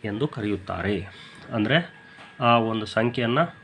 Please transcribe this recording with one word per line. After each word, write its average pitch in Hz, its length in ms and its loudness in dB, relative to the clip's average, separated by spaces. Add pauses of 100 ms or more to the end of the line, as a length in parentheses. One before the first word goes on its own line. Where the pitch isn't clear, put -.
ಎಂದು 110 240 -2
ಕರೆಯುತ್ತಾರೆ. 95 800 -4 (440)
ಅಂದ್ರೆ 123 440 2 (440)
ಆ 120 180 6
ಒಂದು 110 280 0
ಸಂಖ್ಯೆಯನ್ನ 117 520 0 (260)